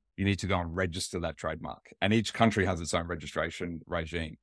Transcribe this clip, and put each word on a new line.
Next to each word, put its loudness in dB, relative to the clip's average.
you 2
need 4
to -4
go 2
and -4
register -2
that -4
trademark. -6
And 4
each 2
country 6
has 0
its -6
own 0
registration -4
regime. -4